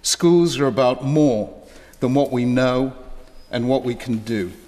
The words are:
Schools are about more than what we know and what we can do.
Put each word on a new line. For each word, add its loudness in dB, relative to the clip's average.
Schools 2
are 2
about 0
more 2
than 0
what 2
we -2
know 0
and -2
what 0
we -4
can -4
do. -6